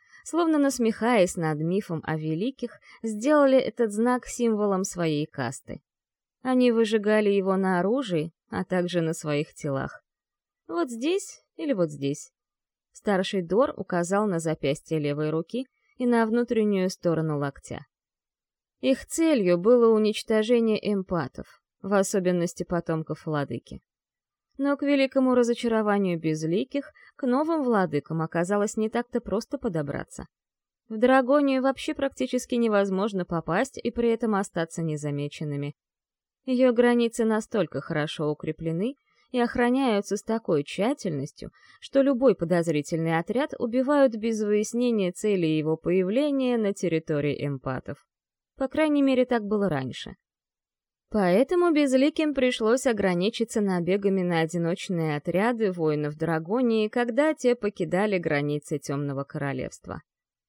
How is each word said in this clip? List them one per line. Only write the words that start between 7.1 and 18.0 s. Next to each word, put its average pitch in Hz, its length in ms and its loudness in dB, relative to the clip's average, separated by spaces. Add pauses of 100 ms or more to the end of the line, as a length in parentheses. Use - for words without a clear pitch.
его 190 260 2
на 190 240 2
оружии, 185 520 -2 (160)
а 185 160 -4
также 180 360 -2
на 160 140 0
своих 151 380 -4
телах. 135 500 -6 (680)
Вот 330 220 -4
здесь 294 520 -4 (140)
или 311 160 -4
вот 175 180 0
здесь". 139 400 -6 (640)
Старший 196 500 -2
Дор 208 340 2
указал 185 500 -2
на 180 120 0
запястье 156 600 -2
левой 147 300 -2
руки 165 380 -4 (300)
и 254 100 -2
на 233 180 4
внутреннюю 220 640 2
сторону 160 500 -2
локтя. - 460 -8 (960)